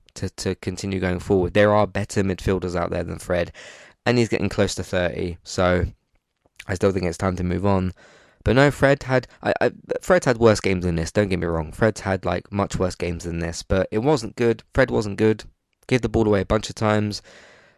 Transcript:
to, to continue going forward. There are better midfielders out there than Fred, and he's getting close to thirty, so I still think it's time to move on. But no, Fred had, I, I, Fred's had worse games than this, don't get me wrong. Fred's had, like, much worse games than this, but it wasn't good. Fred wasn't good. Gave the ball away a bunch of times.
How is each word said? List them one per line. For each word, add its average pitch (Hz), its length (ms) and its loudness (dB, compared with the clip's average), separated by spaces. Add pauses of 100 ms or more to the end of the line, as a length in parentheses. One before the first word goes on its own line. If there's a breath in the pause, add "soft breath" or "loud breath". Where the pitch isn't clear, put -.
(140)
to, - 160 -8
to - 240 -6
continue 95 440 -6
going 92 200 0
forward. 90 340 0
There 104 220 4
are 104 120 2
better 98 360 -4
midfielders 92 520 -2
out 87 160 -2
there 87 140 -4
than 87 140 -8
Fred, 87 340 -2 (540 loud breath)
and 120 100 2
he's 117 140 2
getting 101 180 -2
close 101 280 0
to 95 60 -6
thirty, 90 640 -4
so 90 400 2 (840)
I 101 80 -4
still 98 180 2
think 92 120 -2
it's 85 140 -4
time 92 180 -2
to 90 80 -4
move 90 220 -2
on. 92 260 0 (520 soft breath)
But 113 120 2
no, 143 140 6
Fred 139 320 2
had, 127 260 -2 (140)
I, - 180 0
I, 120 120 2 (280)
Fred's 180 240 2
had 123 140 2
worse 110 220 6
games 92 260 0
than 85 100 0
this, 82 160 -4
don't 104 160 2
get 90 100 -2
me 87 80 -2
wrong. 82 260 -4
Fred's - 280 0
had, 95 240 -2
like, 90 260 -4
much 101 280 -2
worse 90 160 0
games 87 300 -6
than 85 160 -4
this, 85 220 -6
but 95 280 0
it 107 80 -2
wasn't 120 380 0
good. 117 260 2 (100)
Fred 127 180 2
wasn't 107 280 -2
good. 110 260 2 (420)
Gave 127 140 2
the 117 80 -2
ball 110 180 2
away 101 140 4
a 95 60 -2
bunch 110 240 0
of - 40 -12
times. 107 460 0 (580 loud breath)